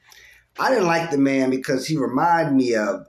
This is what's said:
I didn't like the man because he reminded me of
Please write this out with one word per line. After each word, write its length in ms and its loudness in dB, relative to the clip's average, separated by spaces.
I 100 0
didn't 180 2
like 220 0
the 80 -2
man 320 2
because 380 -4
he 100 -2
reminded 560 0
me 220 2
of 340 -4